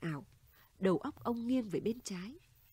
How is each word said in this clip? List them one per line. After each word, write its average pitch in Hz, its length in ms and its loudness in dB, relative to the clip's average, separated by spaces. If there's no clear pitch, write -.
ảo, 156 260 -4
đầu 185 200 4
óc - 260 -6
ông 233 220 0
nghiêng 247 220 2
về 165 120 0
bên 233 200 -2
trái. 202 380 -8